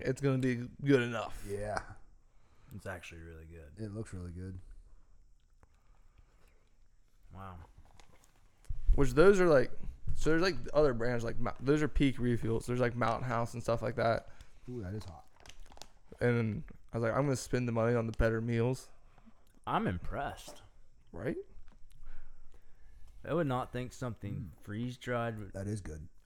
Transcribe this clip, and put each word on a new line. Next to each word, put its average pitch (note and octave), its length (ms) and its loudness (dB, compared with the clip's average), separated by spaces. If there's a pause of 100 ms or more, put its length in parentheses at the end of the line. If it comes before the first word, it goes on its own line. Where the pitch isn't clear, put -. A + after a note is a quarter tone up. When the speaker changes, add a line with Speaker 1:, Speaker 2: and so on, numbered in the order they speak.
Speaker 1:
it's C3 140 -2
gonna C3+ 160 2
be B2 300 0 (160)
good C#3 180 6
enough. A#2 480 -4
Speaker 2:
Yeah. G2+ 300 -4 (960)
Speaker 3:
It's G2 100 -14
actually F2 360 -12
really E2 240 -18
good. E2 380 -16
Speaker 2:
It G2+ 100 -10
looks G#2+ 200 -10
really F2 180 -10
good. F#2 260 -10 (2750)
Speaker 3:
Wow. F#2+ 220 -16 (1400)
Speaker 1:
Which B2 160 8
those F#3 280 10
are, F3+ 80 8
like, C#3 240 6 (440)
so - 140 6
there's, E3 120 6
like, F#3 140 2 (180)
other C#3+ 200 6
brands, A#2 300 0
like, G#2+ 160 0
Mou-, A#2 120 4 (100)
those D3 200 4
are D3+ 60 2
Peak C#3 300 4
Refuels. A#2 480 0
There's, B2 160 -2
like, A#2+ 140 2
Mountain A#2 320 0
House A#2 260 -2
and A#2+ 100 -6
stuff A2+ 180 0
like A#2 140 -2
that. A2+ 320 2 (420)
Speaker 2:
Ooh, B2 140 -8
that F#2 100 -6
is G#2+ 120 -6
hot. E2 200 -14 (920)
Speaker 1:
And A#2 440 0 (300)
I A2+ 40 -4
was A#2 60 -2
like, A2+ 140 0
"I'm C3+ 60 2
gonna C#3 140 2
spend B2 300 0
the A#2+ 40 -2
money A#2 240 2
on A2+ 100 0
the A2 120 -4
better A2+ 240 2
meals." A#2 480 0 (760)
Speaker 3:
I'm F3 220 0
impressed. - 760 -6 (520)
Speaker 1:
Right? A2 240 -6 (1900)
Speaker 3:
I C3 60 -2
would E3 140 0
not B2+ 260 -2
think B2 200 -6
something A2+ 400 -8 (180)
Speaker 2:
Mm. - 120 -20
Speaker 3:
freeze-dried A#2 760 -6
would F#2+ 140 -12
Speaker 2:
That G2 140 -6
is G#2 140 -4
good. D#2 260 -12 (180)